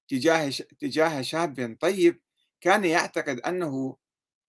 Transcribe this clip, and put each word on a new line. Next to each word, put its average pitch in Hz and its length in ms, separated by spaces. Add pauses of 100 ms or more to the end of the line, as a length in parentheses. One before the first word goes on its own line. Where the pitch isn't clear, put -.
تجاه 147 420
ش-، - 120
تجاه 147 600
شاب 131 580
طيب 175 400 (400)
كان 196 240
يعتقد 160 560
أنه 139 560 (520)